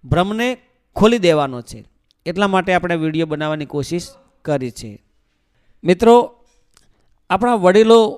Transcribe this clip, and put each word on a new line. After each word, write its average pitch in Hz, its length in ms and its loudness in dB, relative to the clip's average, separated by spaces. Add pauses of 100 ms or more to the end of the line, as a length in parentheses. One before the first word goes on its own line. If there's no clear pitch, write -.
ભ્રમને 196 440 -2 (480)
ખોલી 220 320 2
દેવાનો 139 340 0
છે, 110 240 -20 (400)
એટલા 196 280 -2
માટે 185 200 0
આપણે 175 300 -2
વીડિયો 156 280 -4
બનાવવાની 151 440 -8
કોશિશ 165 340 -8 (360)
કરી 131 260 -4
છે. 107 200 -18 (920)
મિત્રો, 202 320 4 (1120)
આપણા 208 340 -2
વડીલો 220 360 6 (180)